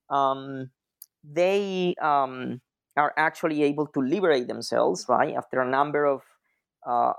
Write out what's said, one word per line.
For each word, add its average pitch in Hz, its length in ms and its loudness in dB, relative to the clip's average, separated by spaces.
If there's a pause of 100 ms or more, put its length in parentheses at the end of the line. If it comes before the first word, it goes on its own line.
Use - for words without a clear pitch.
Um, 135 600 -2 (540)
they, 185 760 0
um, 131 600 -2 (360)
are 147 200 2
actually 156 480 0
able 147 240 0
to 147 120 -2
liberate 143 460 2
themselves, 117 640 0
right, 127 260 2
after 131 260 -4
a 127 80 0
number 147 360 0
of, 139 180 0 (640)
uh, 120 320 2